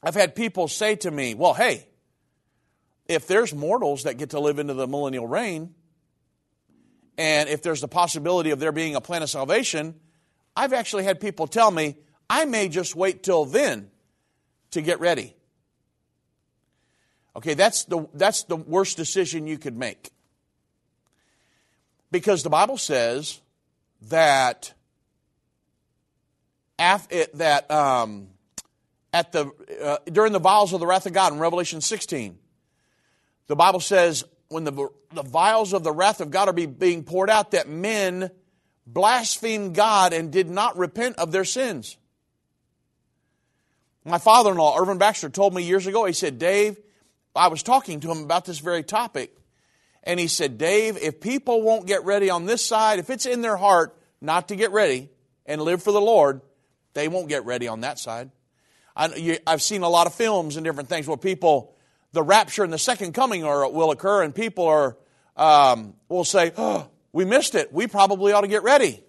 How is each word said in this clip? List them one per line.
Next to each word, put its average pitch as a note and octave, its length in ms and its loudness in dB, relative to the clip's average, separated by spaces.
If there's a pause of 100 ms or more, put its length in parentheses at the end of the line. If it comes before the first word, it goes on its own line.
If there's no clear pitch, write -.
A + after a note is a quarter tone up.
I've E3 120 -4
had F#3 200 2
people F#3 320 -4
say G#3+ 300 -2
to F#3+ 120 -6
me, C#3 240 -6
"Well, C#3 220 2
hey, F3 320 -2 (1200)
if E3 180 -2
there's F#3+ 280 0
mortals D3 500 -4
that C3 140 -6
get C#3+ 140 -10
to D3 80 -6
live D3 200 0
into C#3+ 160 -6
the C3 120 -4
millennial C3 400 -6
reign, F3 460 -6 (1400)
and D#3 320 0
if D3 140 -4
there's D#3 180 -4
the D3 60 -8
possibility E3+ 640 0
of C#3 80 -2
there D#3 120 -2
being D#3 240 -6
a B2+ 60 -2
plan E3+ 220 -6
of C#3 60 -8
salvation," D#3+ 680 -4 (560)
I've B3+ 180 -2
actually G#3+ 320 -4
had F#3+ 140 0
people F#3 280 -6
tell A3 240 4
me, D#3 240 -2 (340)
"I D4+ 160 0
may A3 240 -2
just E3+ 260 -6
wait F#3 280 -2
till E3 220 2
then C3+ 440 -2 (840)
to E3 100 -4
get D#3+ 180 -2
ready." D#3+ 360 -2 (2000)
Okay, A#2+ 180 -6
that's F#3+ 320 2
the, D#3+ 280 -6
that's F#3+ 300 0
the E3+ 120 -6
worst E3 420 -2
decision D#3+ 500 -4
you D#3 100 -8
could B2 200 -10
make. A#2+ 340 -10 (2000)
Because F3 320 0
the D#3 60 -4
Bible F#3+ 280 2
says C3 640 -4 (680)
that C#3 640 2 (2000)
af-, F#3+ 300 2
it, D#3+ 280 -2
that, D3 320 2
um, A#2+ 600 0 (840)
at E3+ 180 -2
the, D3 200 -2 (300)
uh, D3 160 -4 (140)
during G#3+ 220 2
the F#3+ 60 0
vials F#3+ 340 4
of F#3 60 -2
the E3+ 80 -2
wrath F#3 180 2
of F#3 80 -8
God F#3 180 4
in D3 80 -8
Revelation E3 420 -2
sixteen, B2 560 -6 (1120)
the D3+ 80 -4
Bible F3+ 240 4
says, E3+ 440 2 (260)
"When D#3+ 140 -8
the, C#3 260 -6 (240)
the E3 100 -10
vials F#3+ 500 2
of F3+ 100 -2
the D#3+ 80 -2
wrath F#3 300 2
of D3+ 100 -8
God F#3+ 180 2
are F3+ 40 -2
be, E3+ 120 -2
being E3 380 -2
poured F#3 260 -2
out, G#3+ 220 2
that F#3 180 0
men F#3 600 -4 (540)
blasphemed G#3 920 -2
God G3+ 380 4
and E3 180 -4
did F3+ 180 0
not G3+ 280 -2
repent A3 420 -4
of E3 120 -2
their F#3+ 140 0
sins." G#3+ 520 -6 (2000)
My E3+ 120 -2
father-in-law, F#3 640 6
Irvin F#3 180 0
Baxter, G3 320 2
told G3 240 0
me F3+ 100 -6
years F#3 240 0
ago, G#3 180 0
he F3 80 -2
said, C#3+ 260 -4
"Dave," G3 380 0 (580)
I F3 140 4
was D#3+ 140 -6
talking A#3 380 0
to E3 100 -8
him D#3 120 -6
about E3+ 220 -2
this E3+ 140 -12
very E3 240 -4
topic, G3+ 520 -6 (680)
and F3 160 -4
he E3+ 80 -2
said, C#3+ 300 -4
"Dave, G3+ 400 0
if - 220 -6
people A#3+ 420 -2
won't A3 260 0
get F#3+ 160 0
ready G3 260 0
on F3 160 -2
this A3 180 -2
side, G#3+ 360 2
if E3+ 100 -10
it's C4 160 -6
in B3 160 -4
their A3 160 -2
heart F3+ 400 4 (240)
not D#3+ 280 -2
to G#3 60 -6
get G3+ 160 0
ready D3 380 2 (360)
and D3+ 160 -6
live E3+ 200 0
for G#3 100 0
the G#3 100 4
Lord, D3+ 400 4 (520)
they D3+ 140 -4
won't E3+ 220 -6
get C3+ 160 -4
ready B2 220 -4
on A2 140 -8
that C3+ 180 -8
side." A#2+ 320 -12 (640)
I, D#3+ 180 -2
you, E3 320 -2
I've D#3 160 0
seen G3+ 220 -4
a E3+ 60 2
lot E3+ 180 4
of E3 80 -8
films F#3 400 -2
and D#3+ 100 -10
different C#3+ 240 -6
things D#3 180 -6
where D#3 100 -4
people, D#3+ 580 0 (380)
the D#3+ 100 0
rapture G3 400 4
and E3 100 -2
the D#3 60 -6
second G3 340 -4
coming A3+ 300 0
are, C#3+ 260 0
will D#3+ 220 2
occur, G3 320 0
and D3 100 -4
people G3 320 -2
are, D3+ 320 4 (380)
um, C3 580 6 (160)
will F3 140 -2
say, E3+ 340 2
"Oh, G#3+ 320 -2 (220)
we E3+ 120 -2
missed A#3+ 300 2
it. E3 180 -2
We F3 140 -2
probably G3+ 460 2
ought G#3 100 4
to G3+ 60 -2
get G3+ 160 0
ready." A#3+ 460 4